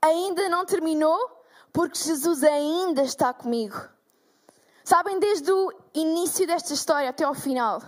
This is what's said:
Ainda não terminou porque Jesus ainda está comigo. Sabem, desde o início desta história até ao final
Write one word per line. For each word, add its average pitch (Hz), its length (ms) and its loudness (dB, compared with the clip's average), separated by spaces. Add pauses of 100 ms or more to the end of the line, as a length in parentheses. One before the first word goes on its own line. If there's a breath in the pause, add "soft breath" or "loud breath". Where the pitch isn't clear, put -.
Ainda 349 460 2
não 349 160 0
terminou 320 540 0 (540 soft breath)
porque - 260 -2
Jesus 302 460 -2
ainda 302 580 2
está 262 300 0
comigo. 233 440 -6 (1080 soft breath)
Sabem, 370 340 2
desde 370 320 0
o 381 220 2 (220)
início 330 520 0
desta 320 260 -2
história 285 360 0
até 254 160 -4
ao 277 100 0
final 240 540 -2